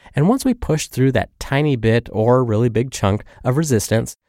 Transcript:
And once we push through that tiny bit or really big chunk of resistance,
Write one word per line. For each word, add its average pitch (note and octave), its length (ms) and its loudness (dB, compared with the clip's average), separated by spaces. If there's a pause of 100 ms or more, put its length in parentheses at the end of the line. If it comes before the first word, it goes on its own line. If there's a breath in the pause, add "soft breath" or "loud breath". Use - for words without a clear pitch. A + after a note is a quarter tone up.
(140 loud breath)
And D3 140 2
once C4 160 0
we B3+ 100 2
push - 340 -4
through C3 240 0
that G#2 260 -4
tiny C#3+ 380 0
bit A2+ 360 0
or B2 320 2
really A#2 240 0
big A#2 220 -2
chunk - 340 -2 (200 loud breath)
of B2+ 120 0
resistance, A#2+ 600 0 (120)